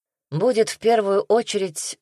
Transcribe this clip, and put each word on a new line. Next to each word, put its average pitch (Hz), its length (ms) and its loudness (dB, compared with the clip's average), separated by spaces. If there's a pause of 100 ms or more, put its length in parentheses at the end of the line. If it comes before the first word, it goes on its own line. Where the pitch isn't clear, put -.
(300)
"будет 220 400 0
в - 80 -12
первую 202 440 2
очередь 202 800 -2